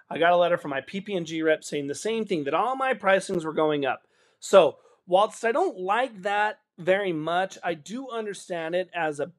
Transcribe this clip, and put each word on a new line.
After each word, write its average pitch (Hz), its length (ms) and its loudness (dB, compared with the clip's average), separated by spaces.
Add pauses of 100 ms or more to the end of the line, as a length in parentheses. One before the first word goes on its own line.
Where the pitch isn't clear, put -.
I - 80 -8
got 165 140 6
a 175 60 6
letter 175 200 4
from 151 140 -8
my 135 80 -2
P 190 220 -8
P 202 120 -8
and 170 120 -2
G 160 160 -6
rep 156 200 2
saying 143 260 -6
the 143 80 -6
same 220 280 -4
thing, 170 220 -2
that 139 80 -2
all 226 240 0
my 262 160 0
pricings 190 500 2
were 156 80 -6
going 151 340 2
up. 120 180 -4 (360)
So, 165 380 6 (300)
whilst 196 360 2
I 233 80 2
don't 285 260 0
like 208 440 -2
that 208 380 -2 (180)
very 185 340 0
much, 170 500 -2
I 175 120 -4
do 190 360 -12
understand 185 640 -8
it 180 200 -2
as 156 240 -2
a 147 200 -6